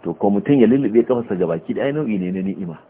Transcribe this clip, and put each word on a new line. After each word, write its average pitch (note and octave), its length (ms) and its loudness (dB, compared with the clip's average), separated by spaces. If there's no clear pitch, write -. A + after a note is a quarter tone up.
To, E2+ 100 -6
ko G2+ 160 0
mutum G2+ 300 2
ya A2+ 80 6
lullube A#2 360 4
kafarsa A#2 320 -2
ga F2+ 120 0
baki E2 260 -4
ɗaya A#2 200 -2
nau'i C3+ 260 -4
ne F#2 120 -4
na F#2+ 100 -6
ni'ima. F#2 360 -8